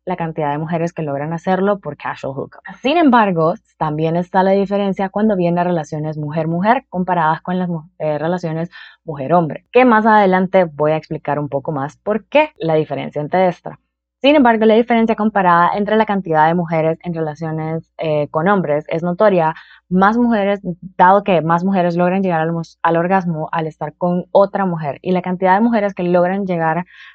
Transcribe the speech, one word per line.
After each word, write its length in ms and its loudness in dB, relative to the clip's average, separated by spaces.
la 100 -4
cantidad 360 -4
de 40 -4
mujeres 380 -4
que 80 -8
logran 320 -6
hacerlo 460 -2
por 180 -12
casual 340 -10
hookup. 300 -12
Sin 160 0
embargo, 560 2
también 400 -2
está 260 0
la 100 2
diferencia 580 -2
cuando 260 0
viene 240 0
a 40 0
relaciones 520 -4
mujer-mujer 720 -2
comparadas 540 -2
con 160 -6
las 100 -4
mu-, 300 -8
eh, 180 -4
relaciones 540 -4
mujer-hombre, 680 -2
que 120 6
más 220 4
adelante 580 4
voy 280 0
a 40 0
explicar 420 -6
un 120 -6
poco 220 -4
más 260 -8
por 300 -6
qué 280 0
la 200 0
diferencia 440 -4
entre 280 0
esta. 300 -8
Sin 140 4
embargo, 300 4
la 80 6
diferencia 420 2
comparada 580 2
entre 220 -2
la 80 2
cantidad 420 0
de 60 2
mujeres 500 -2
en 120 -8
relaciones, 840 -8
eh, 340 -2
con 180 -2
hombres 400 0
es 140 -4
notoria. 520 2
Más 300 2
mujeres, 440 0
dado 640 2
que 160 2
más 240 2
mujeres 320 0
logran 260 0
llegar 200 0
al 100 -2
mos-, 300 -8
al 160 2
orgasmo 520 -2
al 160 -4
estar 300 -10
con 340 -2
otra 360 2
mujer, 340 -6
y 120 -4
la 100 0
cantidad 320 0
de 80 2
mujeres 320 0
que 80 -8
logran 420 0
llegar 400 -2